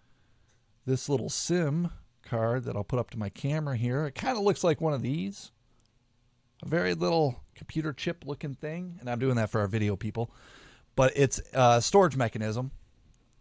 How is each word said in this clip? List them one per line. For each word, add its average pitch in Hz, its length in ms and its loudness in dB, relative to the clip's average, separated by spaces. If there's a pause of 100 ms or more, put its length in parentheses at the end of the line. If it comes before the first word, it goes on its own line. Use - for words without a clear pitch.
(880)
this 131 220 -2
little 120 200 0
sim 170 640 0 (340)
card 117 400 0
that 110 100 -4
I'll 101 80 -2
put 127 160 -2
up - 120 -4
to 117 60 -8
my 104 120 -4
camera 143 480 -2
here. 123 280 0
It 139 100 -8
kinda 233 260 -2
looks 202 220 2
like 160 180 4
one 156 120 2
of 131 80 -2
these. 175 500 -4 (1120)
A 139 40 -10
very 175 280 0
little 160 480 0 (100)
computer 156 400 -6
chip - 320 -6
looking 143 300 -8
thing. 175 440 -10
And 123 100 -10
I'm 120 100 -2
doing 131 160 2
that 110 140 2
for 110 120 0
our 101 60 0
video 104 280 0
people. 113 380 -6 (640)
But 131 200 4
it's 139 260 2 (120)
a 120 280 6
storage 180 340 4
mechanism. 117 560 -2 (680)